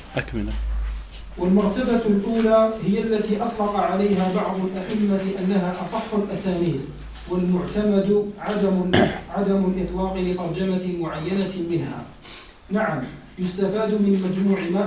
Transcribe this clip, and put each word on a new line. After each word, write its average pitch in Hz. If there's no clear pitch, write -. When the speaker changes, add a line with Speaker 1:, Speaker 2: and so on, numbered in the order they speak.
Speaker 1:
أكمل. 110
Speaker 2:
والمرتبة 202
الأولى 220
هي 208
التي 220
أطلق 202
عليها 185
بعض 190
الأئمة 202
أنها 180
أصح 226
الأسانيد، 175
والمعتمد 196
عدم، 185
عدم 190
الإطلاق 190
لترجمة 180
معينة 165
منها. 151
نعم، 180
يستفاد 190
من 196
مجموع 190
ما 180